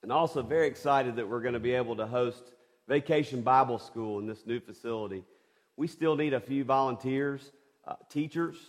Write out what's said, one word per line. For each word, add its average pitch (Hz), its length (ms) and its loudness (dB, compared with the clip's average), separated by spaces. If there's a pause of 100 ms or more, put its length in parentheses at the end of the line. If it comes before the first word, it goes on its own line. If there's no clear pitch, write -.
And 107 100 -6
also 156 300 2
very 151 260 2
excited 131 480 2
that 113 120 -4
we're 120 120 -2
gonna 120 180 -2
be 120 140 0
able 117 240 0
to 110 100 -4
host 123 460 -2 (340)
Vacation 143 560 0
Bible 123 360 4
School 107 420 -6
in 104 60 -6
this 110 200 -10
new 120 140 -4
facility. 107 640 -8 (520)
We 156 120 -2
still 156 260 2
need 147 200 0
a 123 60 2
few 135 240 -4
volunteers, 135 880 0 (320)
uh, - 120 -10 (120)
teachers. 156 480 -4 (120)